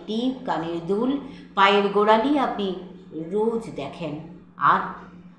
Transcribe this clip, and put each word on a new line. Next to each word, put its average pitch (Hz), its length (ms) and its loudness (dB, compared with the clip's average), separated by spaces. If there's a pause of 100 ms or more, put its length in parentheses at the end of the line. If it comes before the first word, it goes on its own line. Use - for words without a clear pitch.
টিপ, 233 400 -2
কানের 165 400 -4
দুল, 240 320 0 (360)
পায়ের 202 340 6
গোড়ালি 220 500 4
আপনি 202 360 -2 (580)
রোজ 220 440 -2
দেখেন। 156 380 -8 (420)
আর 170 240 4 (580)